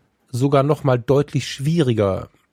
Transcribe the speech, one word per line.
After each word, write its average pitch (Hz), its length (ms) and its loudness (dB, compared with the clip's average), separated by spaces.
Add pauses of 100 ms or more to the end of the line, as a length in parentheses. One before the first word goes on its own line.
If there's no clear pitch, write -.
(300)
sogar 139 320 2
noch 147 220 -2
mal 127 140 2
deutlich 139 500 -2
schwieriger. 127 840 -2 (220)